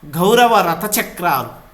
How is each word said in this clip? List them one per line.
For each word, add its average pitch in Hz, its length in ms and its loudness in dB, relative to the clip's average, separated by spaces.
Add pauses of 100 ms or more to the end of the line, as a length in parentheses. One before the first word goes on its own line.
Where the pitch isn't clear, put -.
గౌరవ 214 540 2
రథచక్రాలు 170 1000 -4 (140)